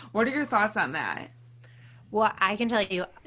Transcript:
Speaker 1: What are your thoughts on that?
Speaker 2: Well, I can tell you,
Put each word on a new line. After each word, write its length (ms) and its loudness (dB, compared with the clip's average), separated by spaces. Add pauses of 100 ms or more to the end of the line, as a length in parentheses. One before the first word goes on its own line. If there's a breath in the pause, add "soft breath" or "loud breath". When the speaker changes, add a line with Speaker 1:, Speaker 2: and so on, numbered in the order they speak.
(120 loud breath)
Speaker 1:
What 140 2
are 40 0
your 160 -2
thoughts 280 2
on 180 0
that? 380 -6 (800 loud breath)
Speaker 2:
Well, 280 2
I 180 0
can 120 0
tell 140 4
you, 220 -2 (220)